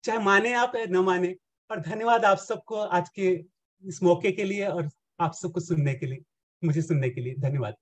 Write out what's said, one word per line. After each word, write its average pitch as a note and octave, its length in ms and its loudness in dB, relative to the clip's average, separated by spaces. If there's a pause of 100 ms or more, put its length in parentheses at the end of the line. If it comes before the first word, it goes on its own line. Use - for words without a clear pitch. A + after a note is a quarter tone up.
चाहे A3+ 140 -2
माने G#3 340 4
आप B3 240 0
या A3+ 100 -2
न F3+ 100 0
माने। F#3 400 2 (340)
और F3+ 100 -6
धन्यवाद A3 440 2
आप G3 140 6
सबको - 380 -8
आज G#3 320 -2
के F#3 360 -2 (400)
इस F#3 180 -8
मौके F3 300 4
के G3+ 120 -4
लिए G3 220 -2
और F3 240 -4 (300)
आप E3 120 0
सबको F3+ 280 -6
सुनने D3+ 340 0
के C3+ 120 -8
लिए, C3+ 120 -8 (460)
मुझे D#3+ 180 2
सुनने C#3 280 0
के B2+ 100 -8
लिए। B2+ 140 -6
धन्यवाद। C3 480 -2